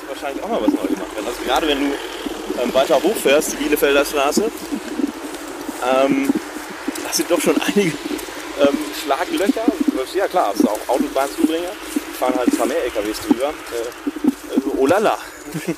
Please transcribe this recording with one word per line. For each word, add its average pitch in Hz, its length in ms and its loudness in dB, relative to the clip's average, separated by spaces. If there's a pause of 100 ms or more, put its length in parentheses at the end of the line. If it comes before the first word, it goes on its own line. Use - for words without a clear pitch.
wahrscheinlich 139 340 -6
auch 185 60 -6
mal 214 140 -2
was 107 80 0
neu 101 160 0
gemacht 98 280 -4
werden. 104 120 -6
Also 120 180 -6
gerade 147 240 2
wenn 139 220 2
du, 143 60 -2 (680)
ähm, 120 100 0
weiter 135 300 6
hochfährst, 151 500 4
die - 120 -6
Bielefelder 147 420 4
Straße, 151 440 2 (1500)
ähm, 139 240 4 (760)
das - 100 -2
sind 165 140 0
doch 170 100 4
schon 165 220 4
einige, 185 340 2 (640)
ähm, 143 180 4 (260)
Schlaglöcher. 170 580 0 (520)
Ja 196 120 2
klar, 165 240 2
das 95 80 -2
sind - 100 6
auch 107 200 -2
Autobahnzubringer. 151 800 0 (500)
Fahren 127 180 2
halt 123 160 0
ein - 40 2
paar 117 100 2
mehr 147 160 0
L 123 80 -2
K 113 160 -2
Ws 107 140 -4
drüber. 123 300 2
Äh, - 1040 -4
also, - 200 0
oh 135 100 2
la 175 120 4
la. 156 240 2
<laughs> - 60 -14 (500)